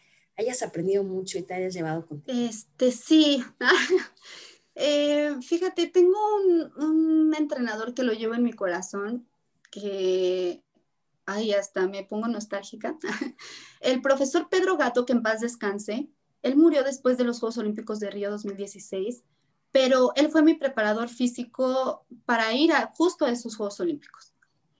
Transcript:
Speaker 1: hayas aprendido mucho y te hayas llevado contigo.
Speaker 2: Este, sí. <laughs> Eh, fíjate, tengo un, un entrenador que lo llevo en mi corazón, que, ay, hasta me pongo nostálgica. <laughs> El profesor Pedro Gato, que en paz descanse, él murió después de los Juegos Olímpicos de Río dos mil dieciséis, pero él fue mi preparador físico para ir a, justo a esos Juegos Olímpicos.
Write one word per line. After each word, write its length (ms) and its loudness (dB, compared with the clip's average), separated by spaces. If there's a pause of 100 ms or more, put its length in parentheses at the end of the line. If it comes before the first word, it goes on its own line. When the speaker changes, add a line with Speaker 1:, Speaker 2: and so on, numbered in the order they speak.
(360)
Speaker 1:
hayas 260 -4
aprendido 420 -2
mucho 340 -6
y 40 -8
te 120 -12
hayas 200 -6
llevado 320 -6
contigo. 320 -8
Speaker 2:
Este, 540 -2
sí. 520 4 (160)
<laughs> 540 2 (680)
Eh, 600 2
fíjate, 460 -2
tengo 280 6 (200)
un, 480 0
un 500 4
entrenador 600 -4
que 100 -2
lo 80 2
llevo 220 -4
en 100 2
mi 80 0
corazón, 720 -6 (460)
que, 920 -2 (640)
ay, 260 -4
hasta 360 -2
me 160 -10
pongo 240 -6
nostálgica. 720 -8
<laughs> 340 -8 (440)
El 200 0
profesor 480 0
Pedro 280 2
Gato, 280 0
que 100 0
en 100 2
paz 160 0
descanse, 680 -6 (340)
él 140 0
murió 280 6
después 340 0
de 60 2
los 160 -2
Juegos 180 -4
Olímpicos 400 -4
de 100 -6
Río 220 -6
dos 140 -8
mil 120 -8
dieciséis, 680 -8 (480)
pero 420 6
él 160 4
fue 120 6
mi 120 8
preparador 540 -2
físico 1000 -2 (180)
para 280 0
ir 200 4
a, 220 0
justo 300 0
a 80 2
esos 240 -8
Juegos 240 -6
Olímpicos. 520 -8 (480)